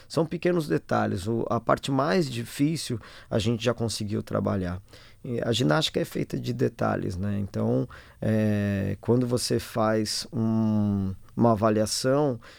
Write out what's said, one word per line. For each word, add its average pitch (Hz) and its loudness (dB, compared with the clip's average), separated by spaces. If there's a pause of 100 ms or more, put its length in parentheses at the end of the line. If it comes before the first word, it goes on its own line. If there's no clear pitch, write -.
são 160 2
pequenos 175 0
detalhes. 107 0
O, 113 0
a 113 0
parte 139 0
mais 147 2
difícil 127 -2 (320)
a 117 2
gente 107 0
já 117 2
conseguiu 110 -2
trabalhar. 98 -2 (400)
E 120 -6
a 117 0
ginástica 151 2
é 170 0
feita 156 -4
de 123 -4
detalhes, 107 -2
né? 101 -4
Então, 110 -2 (320)
é, 101 0
quando 123 2
você 120 0
faz 110 0
um, 107 2 (220)
uma 117 4
avaliação, 113 2 (200)